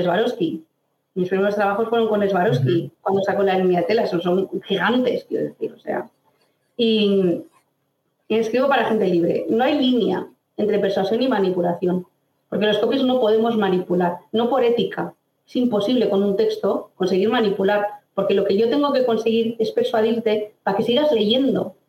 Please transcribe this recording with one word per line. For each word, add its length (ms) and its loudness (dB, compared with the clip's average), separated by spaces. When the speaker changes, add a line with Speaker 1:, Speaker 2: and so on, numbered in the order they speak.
Speaker 1:
Swarovski. 600 -2
Mis 140 -2
primeros 260 0
trabajos 320 0
fueron 220 0
con 180 0
Swarovski, 600 0
Speaker 2:
Ujú. 40 -18
Speaker 1:
cuando 200 0
sacó 220 0
la 140 2
línea 240 2
de 40 -4
telas, 240 0
son, 120 -2
son 280 0
gigantes, 680 0
quiero 160 -4
decir, 260 -8
o 80 -20
sea. 300 -8
Y, 680 2
y 80 -2
escribo 320 0
para 180 2
gente 220 0
libre. 420 0
No 140 2
hay 140 2
línea 500 0
entre 220 0
persuasión 420 0
y 60 2
manipulación, 800 0
porque 160 -2
los 140 2
copies 240 0
no 180 2
podemos 340 2
manipular, 600 0
no 180 0
por 140 0
ética. 500 -2
Es 80 -12
imposible 540 0
con 140 2
un 120 0
texto 600 -2
conseguir 340 0
manipular, 560 0
porque 200 0
lo 100 0
que 100 0
yo 140 2
tengo 240 0
que 120 2
conseguir 520 0
es 140 -2
persuadirte 920 -2
para 160 -2
que 60 0
sigas 280 2
leyendo 640 0